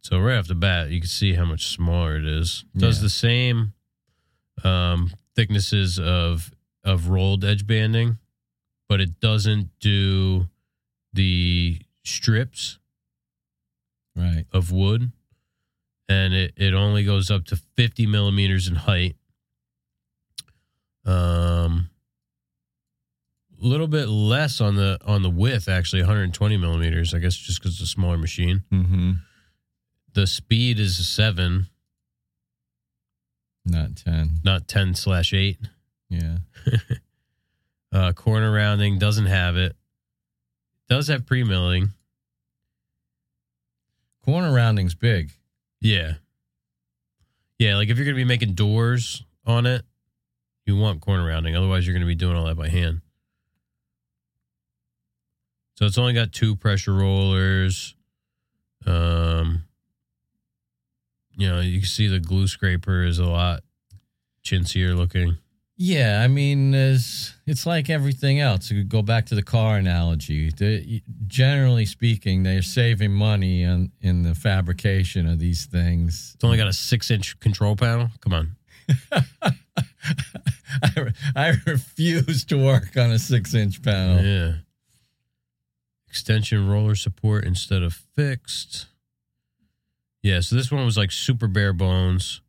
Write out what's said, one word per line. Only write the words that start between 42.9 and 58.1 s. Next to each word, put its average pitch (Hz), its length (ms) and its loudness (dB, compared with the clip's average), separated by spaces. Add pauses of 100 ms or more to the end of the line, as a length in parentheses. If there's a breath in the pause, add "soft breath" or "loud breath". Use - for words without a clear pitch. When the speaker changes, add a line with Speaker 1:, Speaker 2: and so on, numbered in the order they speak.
Speaker 2:
Corner 165 260 0
rounding's 107 440 2
big. 95 340 0 (500)
Speaker 1:
Yeah. 90 340 0 (1500)
Yeah, 104 160 4
like, 104 140 0
if 117 80 0
you're 139 100 -2
gonna 143 100 -2
be 131 60 -2
making 117 320 0
doors 117 680 0 (220)
on 117 220 0
it, 123 180 -2 (800)
you 101 100 0
want 101 260 0
corner 95 220 0
rounding. 82 320 -2
Otherwise, 92 300 2
you're 90 80 -2
gonna 87 140 0
be 85 80 0
doing 87 200 0
all 82 100 0
that 80 120 -2
by 78 100 -4
hand. 82 340 0 (2750)
So 104 100 -2
it's 104 140 0
only 123 140 0
got 117 180 0
two 110 240 0
pressure 98 400 -2
rollers. 95 1000 0 (920)